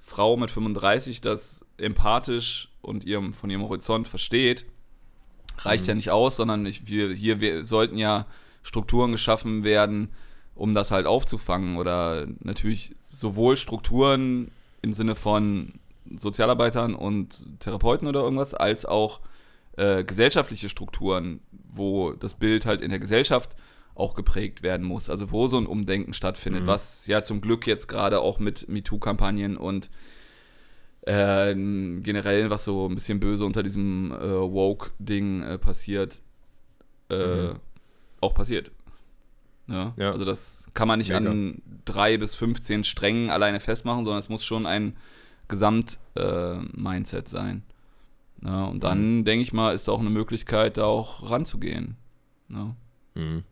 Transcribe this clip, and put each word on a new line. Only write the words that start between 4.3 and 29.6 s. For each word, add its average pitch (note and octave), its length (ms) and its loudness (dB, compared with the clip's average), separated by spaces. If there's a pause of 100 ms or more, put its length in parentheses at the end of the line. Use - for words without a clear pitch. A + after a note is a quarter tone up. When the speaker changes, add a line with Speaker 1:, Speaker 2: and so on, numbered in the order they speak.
Speaker 1:
reicht G2+ 260 2
Speaker 2:
Mhm. - 20 0
Speaker 1:
ja G#2+ 80 0
nicht G2+ 160 -2
aus, B2 240 4
sondern A2 300 0
ich, G2 220 -8
wir, G2+ 260 0
hier, G#2 260 0
wir F2 260 0
sollten A2 320 2
ja G#2+ 280 0 (380)
Strukturen A#2+ 500 2
geschaffen A2 500 0
werden, G#2 460 4 (460)
um G#2+ 180 0
das G#2 180 2
halt F#2+ 160 2
aufzufangen F#2 720 2
oder E2+ 500 -2 (140)
natürlich G2 540 -4 (140)
sowohl A#2 460 2
Strukturen B2+ 960 2 (300)
im A2 100 -2
Sinne A2 240 0
von G#2 640 0 (380)
Sozialarbeitern A#2 760 2
und G2 680 -4
Therapeuten A#2 480 2
oder C#3 140 0
irgendwas, C3+ 320 0
als G#2+ 320 0
auch, G#2+ 360 0 (560)
äh, F#2+ 260 4
gesellschaftliche A2 680 2
Strukturen, F#2 680 -4 (320)
wo G2 400 0
das - 240 -8
Bild A2 300 2
halt G#2+ 160 0
in - 100 -4
der G2 80 -4
Gesellschaft A#2 560 2 (400)
auch - 180 -2
geprägt - 480 4
werden F2+ 240 -2
muss. - 240 -6
Also G2 220 -6
wo A#2+ 160 2
so B2+ 100 2
ein A2+ 80 2
Umdenken G2 480 -2
stattfindet, F#2 500 -4
Speaker 2:
Mhm. F2+ 40 0
Speaker 1:
was - 400 -2
ja G#2 160 2
zum G#2 180 -4
Glück A2+ 240 0
jetzt A2 220 -2
gerade G2+ 320 0
auch E2 200 0
mit G2+ 300 -2
MeToo-Kampagnen G2+ 880 0
und, F#2+ 320 -6 (1120)